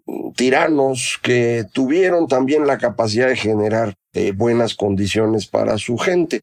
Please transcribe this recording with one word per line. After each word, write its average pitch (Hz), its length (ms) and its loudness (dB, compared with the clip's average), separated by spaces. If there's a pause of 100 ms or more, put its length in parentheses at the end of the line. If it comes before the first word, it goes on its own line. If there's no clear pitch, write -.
(360)
tiranos 135 880 0
que 117 500 0
tuvieron 170 540 2
también 135 400 2
la 135 100 2
capacidad 117 520 0
de 127 60 0
generar, 107 600 0 (180)
eh, 98 180 0
buenas 117 440 0
condiciones 104 720 0
para 110 320 -2
su 117 180 -4
gente. 170 460 0